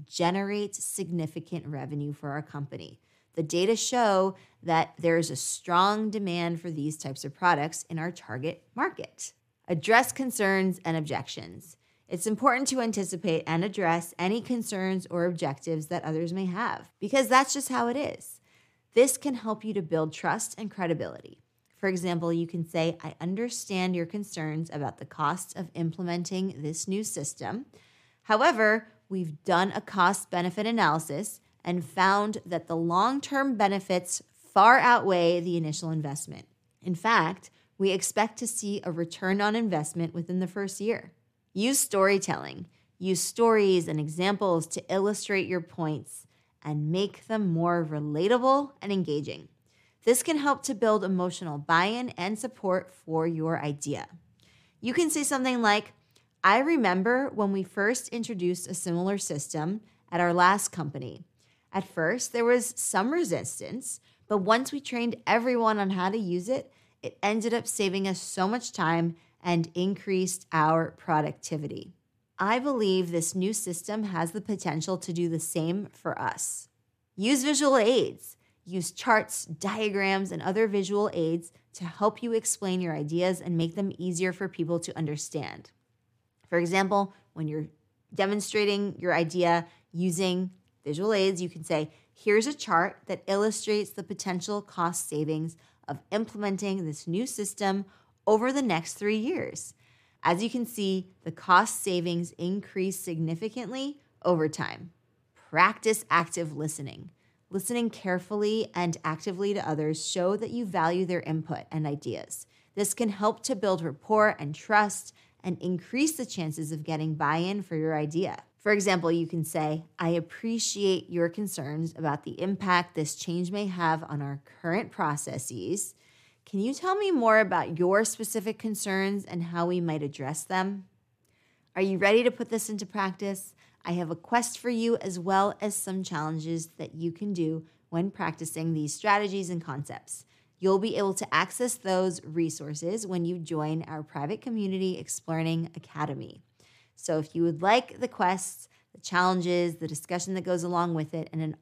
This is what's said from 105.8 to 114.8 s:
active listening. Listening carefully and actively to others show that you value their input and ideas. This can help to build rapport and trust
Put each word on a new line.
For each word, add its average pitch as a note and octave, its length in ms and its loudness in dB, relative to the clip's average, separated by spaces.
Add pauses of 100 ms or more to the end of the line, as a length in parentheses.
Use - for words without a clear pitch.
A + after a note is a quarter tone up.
active E3 460 0
listening. D3 540 -8 (420)
Listening A3+ 380 0
carefully G#3 840 -2
and F3 300 0
actively F#3 500 -2
to G3 140 -4
others D#3 380 -2
show F#3+ 300 0
that G#3+ 140 -4
you A#3+ 140 -4
value F3 400 2
their F3 180 -2
input D#3+ 500 -4
and D#3 120 -2
ideas. C#3+ 640 -8 (300)
This G3+ 180 0
can A#3 140 0
help G#3 340 0
to C4 140 -2
build F#3 260 0
rapport G#3 560 2
and D3+ 160 -6
trust - 580 0 (300)